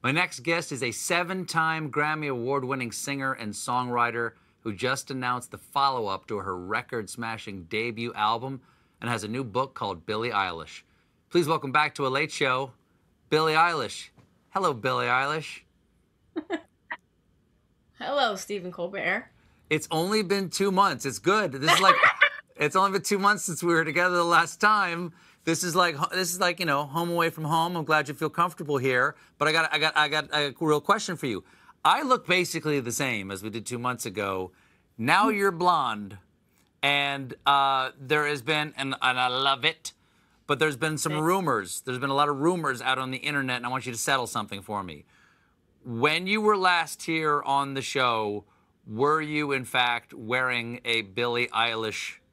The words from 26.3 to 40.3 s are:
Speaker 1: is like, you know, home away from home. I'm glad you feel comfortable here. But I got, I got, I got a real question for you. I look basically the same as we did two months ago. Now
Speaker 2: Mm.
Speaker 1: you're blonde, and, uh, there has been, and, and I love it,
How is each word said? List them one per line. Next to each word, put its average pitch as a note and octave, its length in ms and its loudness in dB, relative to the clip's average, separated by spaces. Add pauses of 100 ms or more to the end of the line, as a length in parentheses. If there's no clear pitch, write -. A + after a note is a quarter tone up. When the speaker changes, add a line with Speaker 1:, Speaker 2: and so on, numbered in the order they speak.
Speaker 1:
is F3+ 60 -8
like, F3 220 0
you F3 60 -2
know, D3 180 2
home E3+ 260 -4
away E3+ 180 2
from D#3+ 140 -6
home. E3 340 2
I'm D#3+ 80 -4
glad D3+ 220 2
you D3 80 -8
feel D3+ 160 -4
comfortable E3 460 -2
here. C3 400 2 (220)
But D3 100 2
I D#3 40 2
got, D#3+ 220 2
I D3+ 60 0
got, D#3 160 2
I D3+ 100 4
got D3 260 -2
a C#3+ 280 0
real D3+ 200 2
question G3+ 360 0
for D3 100 -6
you. G2 160 -2 (420)
I G3+ 180 4
look B3+ 260 2
basically D#3+ 500 0
the A#2+ 140 -4
same A2 400 -2
as F#2+ 100 -8
we A2 80 -8
did G#2+ 160 -10
two B2 140 -8
months B2 260 -4
ago. F#2+ 460 -4 (440)
Now F3 340 4
Speaker 2:
Mm. G#3+ 60 0
Speaker 1:
you're G3 140 4
blonde, B2+ 680 0 (640)
and, C#3 540 0 (100)
uh, C3+ 460 4 (100)
there D3 280 2
has D3 120 -2
been, D3+ 360 0
and, C3+ 260 -4
and B2+ 160 2
I B2+ 80 2
love C3 380 0
it, - 300 -2 (520)